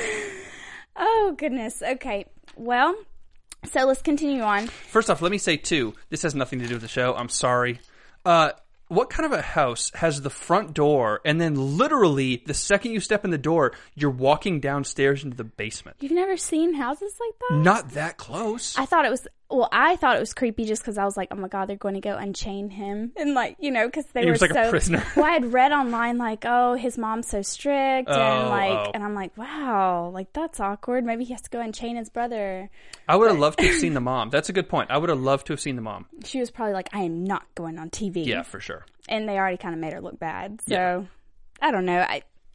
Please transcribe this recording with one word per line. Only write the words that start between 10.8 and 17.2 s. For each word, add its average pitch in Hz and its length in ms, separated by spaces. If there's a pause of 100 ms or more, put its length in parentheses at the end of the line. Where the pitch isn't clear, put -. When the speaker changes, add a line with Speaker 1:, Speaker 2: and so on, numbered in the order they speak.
Speaker 2:
and 151 160
then 143 380
literally 156 680
the 143 80
second 202 380
you 220 80
step 208 240
in 190 80
the 156 60
door, 147 340 (240)
you're 143 140
walking 143 500
downstairs 139 640
into 127 120
the 117 80
basement? - 560
Speaker 1:
You've 277 120
never 370 240
seen 330 380
houses 285 440
like 466 160 (140)